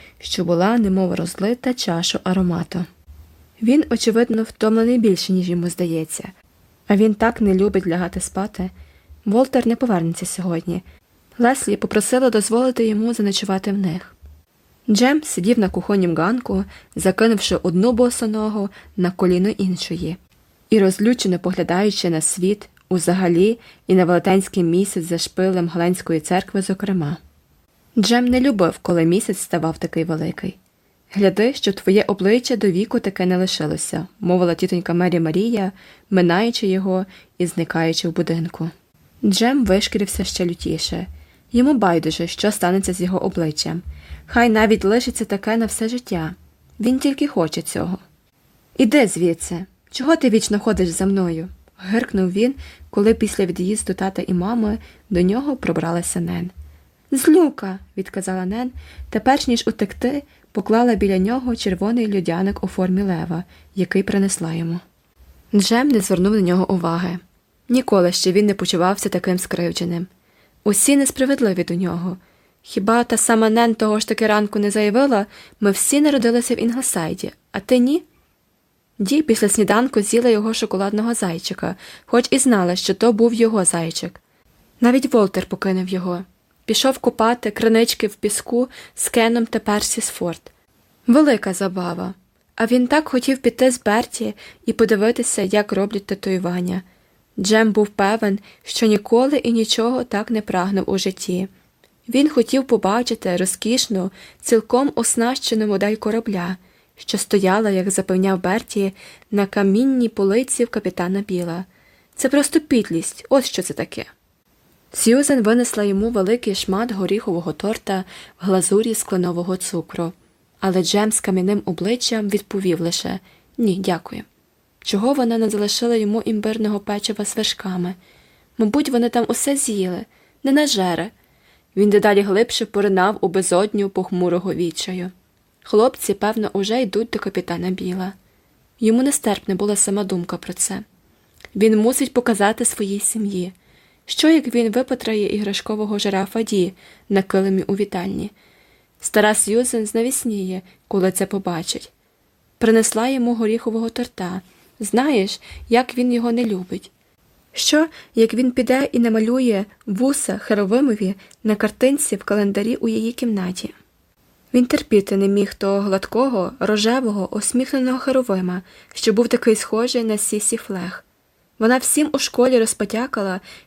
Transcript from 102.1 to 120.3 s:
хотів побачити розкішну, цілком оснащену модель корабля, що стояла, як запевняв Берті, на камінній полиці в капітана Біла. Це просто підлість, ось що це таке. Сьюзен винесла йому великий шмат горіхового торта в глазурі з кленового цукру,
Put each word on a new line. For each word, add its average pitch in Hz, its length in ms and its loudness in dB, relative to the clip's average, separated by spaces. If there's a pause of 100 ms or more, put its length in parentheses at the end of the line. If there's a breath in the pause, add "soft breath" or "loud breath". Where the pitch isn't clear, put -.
хотів 262 360 0
побачити 220 720 0
розкішну, 190 720 -2 (300 loud breath)
цілком 240 540 2
оснащену 233 720 -2
модель 202 280 0
корабля, 208 600 -4 (400 soft breath)
що - 220 -6
стояла, 202 520 2
як 190 200 0
запевняв 185 520 0
Берті, 196 500 -2 (380 loud breath)
на 202 160 0
камінній 226 640 2
полиці 220 560 0
в 233 40 -2
капітана 190 520 -4
Біла. 175 440 -6 (520 soft breath)
Це 269 120 0
просто 285 320 2
підлість, 202 680 -2
ось 269 160 4
що - 180 -6
це - 120 -10
таке. - 300 -8 (880)
Сьюзен 262 500 2
винесла 220 420 2
йому 202 260 0
великий 214 440 0
шмат 214 380 -2
горіхового 185 600 -4
торта 196 520 -4 (360 loud breath)
в 175 40 -10
глазурі 196 500 2
з - 80 -4
кленового 180 540 -2
цукру, 170 560 -6 (480)